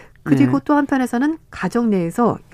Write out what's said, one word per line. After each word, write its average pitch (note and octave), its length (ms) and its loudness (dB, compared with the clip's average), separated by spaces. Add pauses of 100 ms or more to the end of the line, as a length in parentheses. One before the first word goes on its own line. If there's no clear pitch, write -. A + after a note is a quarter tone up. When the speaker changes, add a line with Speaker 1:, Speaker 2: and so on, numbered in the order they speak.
(240)
Speaker 1:
그리고 D3 340 2
Speaker 2:
네. C4 80 -4
Speaker 1:
또 D4+ 80 2
한편에서는 C#4+ 640 0 (140)
가정 A3+ 400 -2
내에서 F#3 480 0 (140)